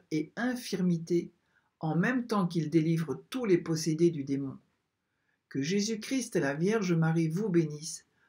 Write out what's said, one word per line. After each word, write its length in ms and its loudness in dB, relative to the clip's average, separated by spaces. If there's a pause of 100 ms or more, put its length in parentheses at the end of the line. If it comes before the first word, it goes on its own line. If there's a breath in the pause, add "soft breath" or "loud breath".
(120)
et 240 -4
infirmité, 960 -2 (480)
en 160 -2
même 320 2
temps 180 2
qu'il 240 -2
délivre 600 0
tous 160 -2
les 120 6
possédés 520 2
du 120 -4
démon. 360 -4 (880)
Que 120 -4
Jésus-Christ 760 -2
et 40 4
la 140 0
Vierge 380 2
Marie 360 2
vous 200 -2
bénissent 560 -2 (240)